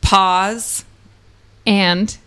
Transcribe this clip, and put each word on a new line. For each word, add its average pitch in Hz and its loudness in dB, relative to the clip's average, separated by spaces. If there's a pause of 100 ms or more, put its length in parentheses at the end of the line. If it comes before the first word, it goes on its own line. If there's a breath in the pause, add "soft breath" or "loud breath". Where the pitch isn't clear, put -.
Pause. 190 0 (800)
And? 196 0